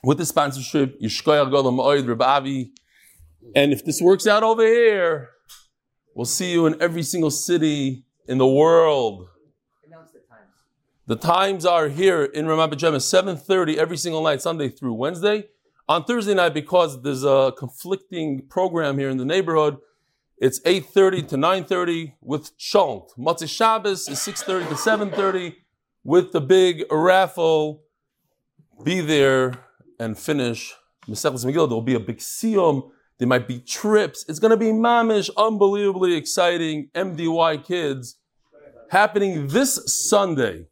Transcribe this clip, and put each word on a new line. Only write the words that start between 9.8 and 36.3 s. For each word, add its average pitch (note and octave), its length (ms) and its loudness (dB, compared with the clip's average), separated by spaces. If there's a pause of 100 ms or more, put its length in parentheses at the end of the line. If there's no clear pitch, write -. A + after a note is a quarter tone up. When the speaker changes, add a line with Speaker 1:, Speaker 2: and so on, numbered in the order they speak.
Speaker 2:
Announce D#3+ 260 -20
the D#3+ 80 -20
times. - 340 -20 (520)
Speaker 1:
The A2+ 120 -4
times F#3 480 0
are E3 240 2
here E3+ 340 2
in D3+ 220 -4
Ramat D#3+ 240 0
Beit C#3+ 100 -8
Shemesh, D3+ 220 0
seven F#3 340 0
thirty E3+ 420 0
every D#3+ 200 -2
single D#3+ 260 -4
night, D3 180 0
Sunday D#3 280 -4
through B2 240 -8
Wednesday. F3+ 560 -2 (400)
On D#3 160 2
Thursday G#3+ 280 -2
night, F3 200 2
because D3+ 480 0
there's C3+ 240 -4
a C3+ 320 4
conflicting D#3 880 -8
program E3 500 -2
here C3+ 120 -2
in C3 80 -4
the B2+ 80 -4
neighborhood, D#3 540 0 (580)
it's B2+ 280 0
eight F3+ 200 2
thirty F#3+ 380 2
to C3+ 120 -6
nine E3+ 300 0
thirty E3+ 560 -4
with - 360 -8
Chont. C#3+ 600 -2
Motzei D#3+ 320 -4
Shabbos G#3 580 -2
is C#3 140 -8
six - 200 -10
thirty F#3 280 -4
to D3+ 80 -6
seven G#3 340 0
thirty F#3 460 -4 (460)
with F3 280 2
the E3 80 0
big F3 500 2
raffle. D#3+ 920 0 (1000)
Be F3+ 180 -2
there C3+ 640 2 (340)
and A2 180 -6
finish B2+ 560 -4 (360)
Maseches B2 340 -4
Megillah. D3 240 0
There'll A2+ 140 -2
be B2 140 -2
a A2+ 40 0
big A2+ 200 -8
siyum. F3 720 0 (280)
There B2 100 -2
might B2 220 0
be B2 100 -8
trips. G#3 680 -2
It's D#3+ 100 -10
gonna A3 160 4
be A3 120 0
mamish, A3+ 680 2
unbelievably G3 800 0
exciting D#3+ 800 -2